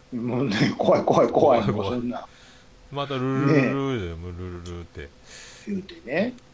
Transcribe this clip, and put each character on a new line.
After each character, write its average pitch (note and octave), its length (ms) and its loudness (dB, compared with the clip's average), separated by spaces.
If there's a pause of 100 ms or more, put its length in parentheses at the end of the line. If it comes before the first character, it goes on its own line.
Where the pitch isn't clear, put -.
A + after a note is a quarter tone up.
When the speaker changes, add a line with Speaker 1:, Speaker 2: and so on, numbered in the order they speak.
(120)
Speaker 1:
い。 B2+ 40 -8
も B2 260 -2
う - 60 0
ね、 G#2 280 2
怖 - 220 4
い、 - 60 -2
怖 D3+ 200 4
い、 A2+ 40 2
怖 C#3 280 6
い。 - 20 2
Speaker 2:
怖 - 0 -
い、 A2 40 0
怖 G#2+ 100 0
い。 - 0 -
Speaker 1:
も G#2 100 -2
う - 40 -4
そ B2 140 -4
ん A#2+ 100 -6
な。 - 160 -10 (640)
Speaker 2:
ま C#3 160 -6
た C#3 80 -6
ル B2+ 60 -2
ル C3+ 260 0
ル - 0 -
ル D3+ 80 6
で、 C#3+ 80 8
Speaker 1:
ね B2+ 500 -2
え。 - 20 -10
Speaker 2:
も E2+ 140 -10
う F2+ 40 -10
ル F2 60 -10
ル F2+ 260 -10
ル F2 160 -10
っ E2 40 -14
て。 D2 240 -16 (580)
Speaker 1:
言 G3 120 -4
う F3 40 -6
て - 220 -18
ね。 F3+ 300 -2 (200)